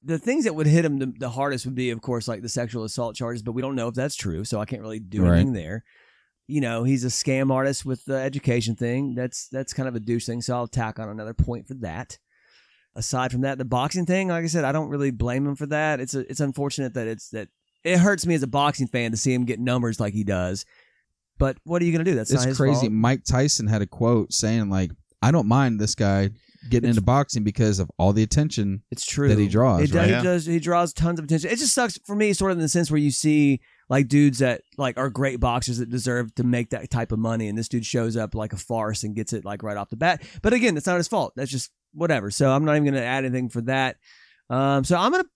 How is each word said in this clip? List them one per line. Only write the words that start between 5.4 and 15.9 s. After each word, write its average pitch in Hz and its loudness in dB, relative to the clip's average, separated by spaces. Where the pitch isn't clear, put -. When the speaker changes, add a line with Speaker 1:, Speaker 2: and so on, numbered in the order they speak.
Speaker 1:
there. 95 -6
You 147 -2
know, 117 -2
he's 127 2
a 127 -2
scam 135 0
artist 135 0
with 131 -6
the 135 -4
education 131 0
thing. 123 -2
That's, 123 -8
that's 131 -8
kind 131 -2
of 120 -8
a 113 -4
douche 117 -2
thing, 120 -6
so 127 -4
I'll 120 -4
tack 113 -6
on 110 -10
another 110 -12
point - -2
for 135 -12
that. 110 -10
Aside 127 -4
from 127 -2
that, 135 -2
the 131 -4
boxing 135 -2
thing, 185 0
like 165 -2
I 165 -2
said, 160 0
I 135 0
don't 151 0
really 143 0
blame 123 -2
him 143 -2
for 147 -8
that. 151 0